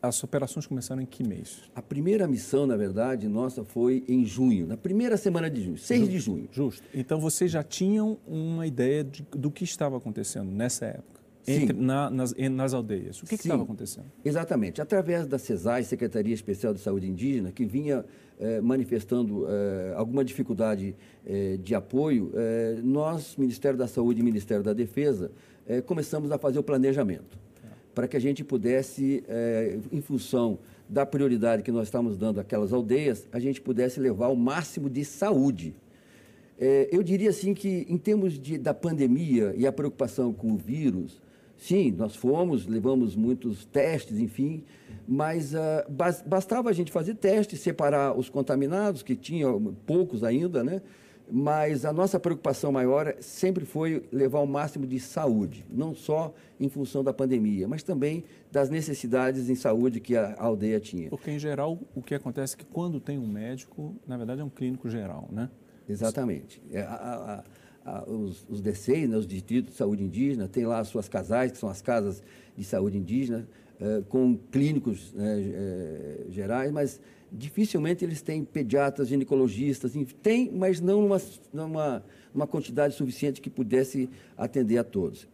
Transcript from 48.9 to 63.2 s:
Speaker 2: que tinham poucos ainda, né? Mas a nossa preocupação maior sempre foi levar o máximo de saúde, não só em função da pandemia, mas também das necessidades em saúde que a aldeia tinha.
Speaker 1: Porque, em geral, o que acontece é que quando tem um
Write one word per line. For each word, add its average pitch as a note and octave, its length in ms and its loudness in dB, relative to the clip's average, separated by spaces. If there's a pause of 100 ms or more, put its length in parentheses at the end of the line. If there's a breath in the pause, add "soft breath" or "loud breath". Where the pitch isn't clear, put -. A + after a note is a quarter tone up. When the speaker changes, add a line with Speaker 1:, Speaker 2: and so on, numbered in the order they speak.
Speaker 2:
que B2+ 140 0
tinham B2+ 580 0 (120)
poucos D#3+ 400 2
ainda, C#3+ 360 2
né? F3 200 -2 (500 loud breath)
Mas D3+ 540 2
a D3+ 80 0
nossa F#3 260 2
preocupação E3 500 0
maior C3+ 520 2
sempre F#3 420 0
foi D#3 480 -2
levar C3+ 300 2
o C#3+ 40 4
máximo C#3+ 400 -2
de B2+ 140 -2
saúde, A#2 720 0
não D3+ 240 -2
só D#3 380 -2 (260 loud breath)
em C#3 80 0
função C3+ 340 -2
da C3 120 2
pandemia, G#2+ 520 2
mas D3+ 160 -4
também D3+ 440 -2 (260 loud breath)
das C#3 180 2
necessidades C3 760 0
em B2+ 80 2
saúde A#2+ 460 2
que A#2+ 160 0
a G#2+ 200 0
aldeia A2 440 0
tinha. F2 280 -8
Speaker 1:
Porque, D3 220 -8
em D3 80 -4
geral, D3+ 400 -4 (160)
o C3 60 -6
que C#3+ 120 -6
acontece C3+ 420 -6
é - 20 -20
que - 80 -20
quando E3+ 340 -4
tem C#3+ 180 -6
um A#2+ 100 -4